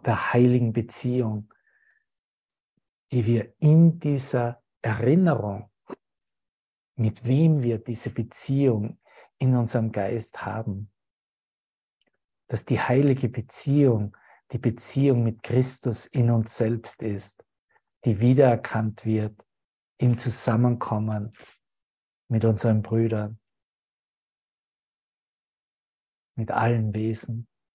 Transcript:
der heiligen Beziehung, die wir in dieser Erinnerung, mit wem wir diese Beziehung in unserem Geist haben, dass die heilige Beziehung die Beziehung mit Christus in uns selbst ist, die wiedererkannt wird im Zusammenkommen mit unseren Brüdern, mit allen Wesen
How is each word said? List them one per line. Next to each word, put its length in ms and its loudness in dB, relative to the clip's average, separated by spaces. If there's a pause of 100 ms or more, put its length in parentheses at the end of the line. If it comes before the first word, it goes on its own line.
der 260 -2
heiligen 400 4
Beziehung, 840 -4 (1600)
die 140 0
wir 340 0
in 400 6
dieser 640 -2 (180)
Erinnerung, 880 0 (1300)
mit 300 -4
wem 380 2
wir 160 -2
diese 320 -8
Beziehung 840 -2 (420)
in 160 2
unserem 360 0
Geist 540 -6
haben, 460 -8 (1600)
dass 160 -6
die 160 0
heilige 480 2
Beziehung 880 0 (380)
die 60 -6
Beziehung 640 0
mit 200 -4
Christus 640 -2
in 260 0
uns 240 0
selbst 480 -4
ist, 420 -8 (600)
die 160 2
wiedererkannt 840 2
wird 400 -4 (520)
im 200 2
Zusammenkommen 1160 -2 (960)
mit 160 2
unseren 360 2
Brüdern, 580 -2 (3000)
mit 140 -6
allen 440 0
Wesen 520 -6 (280)